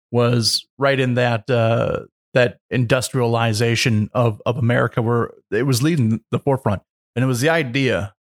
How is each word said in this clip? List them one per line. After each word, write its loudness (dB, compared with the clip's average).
was 0
right 2
in 0
that, 0
uh, 0
that 2
industrialization 0
of, 0
of -2
America 0
where 0
it 0
was 0
leading 0
the -2
forefront. -2
And 0
it 0
was -2
the 2
idea -2